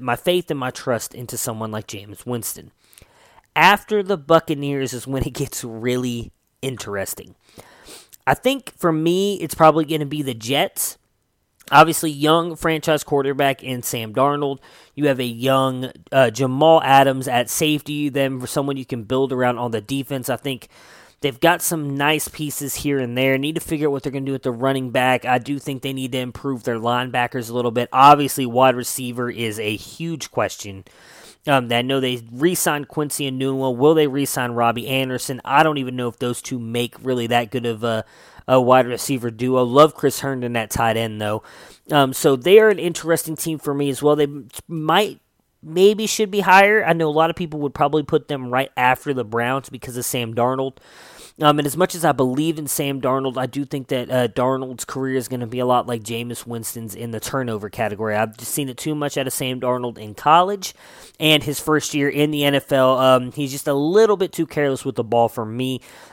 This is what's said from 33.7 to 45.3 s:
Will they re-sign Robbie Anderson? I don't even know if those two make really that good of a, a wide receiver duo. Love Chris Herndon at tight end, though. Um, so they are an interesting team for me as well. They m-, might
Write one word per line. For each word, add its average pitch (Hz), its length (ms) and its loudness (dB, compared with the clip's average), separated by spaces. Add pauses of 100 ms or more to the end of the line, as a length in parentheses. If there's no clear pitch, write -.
Will 147 200 6
they 151 120 4
re-sign 135 440 -2
Robbie 117 360 0
Anderson? 131 560 -4
I 143 200 4
don't 151 140 0
even 127 180 -4
know 123 120 -4
if 113 120 -8
those 123 220 -4
two 127 180 -8
make 117 420 -4
really 123 260 -2
that 120 240 0
good 120 140 -4
of 113 180 -4
a, 113 220 -2 (420)
a 131 140 6
wide 123 260 6
receiver 120 420 -4
duo. 127 340 0
Love 143 300 6
Chris - 280 -2
Herndon 123 340 -4
at 110 160 -4
tight 113 240 2
end, 110 240 -4
though. 107 240 -4 (480)
Um, 139 220 4
so 139 240 4
they 180 220 8
are 220 100 8
an 190 100 2
interesting 160 560 -2
team 160 240 -6
for 143 140 -4
me 143 160 0
as 127 120 -4
well. 147 140 4
They 147 80 2
m-, 143 240 -4 (220)
might 165 500 0 (440)